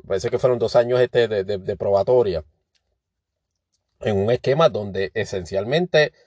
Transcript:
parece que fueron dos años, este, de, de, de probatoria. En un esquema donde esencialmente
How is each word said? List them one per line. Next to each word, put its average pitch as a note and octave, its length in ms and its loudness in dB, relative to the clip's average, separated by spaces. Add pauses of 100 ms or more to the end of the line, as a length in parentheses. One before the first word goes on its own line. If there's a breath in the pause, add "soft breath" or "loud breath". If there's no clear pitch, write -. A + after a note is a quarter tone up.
parece G2 220 -4
que B2 100 -2
fueron B2+ 200 2
dos - 180 0
años, B2 240 2
este, A#2+ 260 2
de, G#2 160 -2
de, G2+ 140 -4
de F#2+ 180 -6
probatoria. G2 680 2 (1500)
En G#2+ 160 -2
un G2 160 0
esquema C3+ 380 2
donde G2 440 -6
esencialmente A2+ 1000 -2 (140)